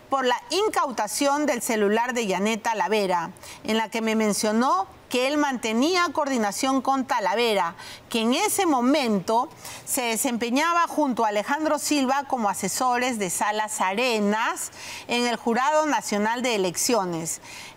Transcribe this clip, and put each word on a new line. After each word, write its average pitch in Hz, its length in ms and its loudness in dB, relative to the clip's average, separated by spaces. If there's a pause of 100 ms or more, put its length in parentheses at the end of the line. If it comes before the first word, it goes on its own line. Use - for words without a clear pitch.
por 269 160 0
la 240 160 2 (100)
incautación 294 920 0
del 247 160 0
celular 226 540 2
de 233 140 -2
Janet 208 340 0
Talavera, 185 720 0 (320)
en 220 140 0
la 220 120 -2
que 226 120 -4
me 220 120 0
mencionó 226 720 2 (240)
que 254 160 0
él 294 100 0
mantenía 285 760 0
coordinación 269 680 0
con 269 240 0
Talavera, 208 720 0 (340)
que 226 140 -2
en 233 100 2
ese 392 320 2
momento 247 840 2 (340)
se - 180 -2
desempeñaba 240 840 0
junto 269 380 0
a 214 40 4
Alejandro 277 500 0
Silva 269 500 0
como 233 200 0
asesores 247 720 0
de 190 100 -2
Salas 214 540 -2
Arenas 220 880 0 (380)
en 240 180 0
el 233 100 0
Jurado 269 480 2
Nacional 226 580 0
de 240 120 0
Elecciones. 180 880 0 (340)